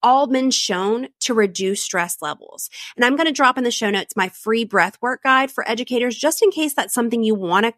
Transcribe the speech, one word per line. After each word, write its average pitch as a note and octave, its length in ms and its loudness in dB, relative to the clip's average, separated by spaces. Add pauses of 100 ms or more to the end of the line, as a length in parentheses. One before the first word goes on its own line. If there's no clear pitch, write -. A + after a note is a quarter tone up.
all C4+ 240 4
been C4 240 2
shown G#3+ 580 -2 (120)
to - 120 -4
reduce G3 500 0
stress F3 380 -4
levels. - 480 -10 (280)
And A#3+ 80 2
I'm C4 120 2
gonna D#4+ 160 0
drop B3+ 240 2
in B3+ 80 -2
the A#3+ 60 0
show A3 180 -2
notes G3+ 280 -4
my F#3 120 0
free A3 380 -2
breathwork G3+ 560 -2
guide C4+ 280 2
for - 180 -6
educators, A#3+ 480 -2
just - 260 0
in G4 80 6
case D#4 240 -2
that's - 180 -4
something A#3 300 0
you A3 140 2
wanna G3 420 0